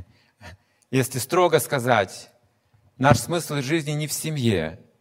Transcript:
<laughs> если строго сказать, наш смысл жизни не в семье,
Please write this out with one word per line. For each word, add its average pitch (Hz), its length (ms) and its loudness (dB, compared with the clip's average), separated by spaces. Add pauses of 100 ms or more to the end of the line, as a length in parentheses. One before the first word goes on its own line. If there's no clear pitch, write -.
(320)
<laughs> - 580 -20
если 131 300 0
строго 170 400 2
сказать, 117 720 0 (640)
наш 143 240 4
смысл 151 400 -4
жизни 147 320 -2
не 151 160 -4
в - 40 -6
семье, 110 680 -2 (200)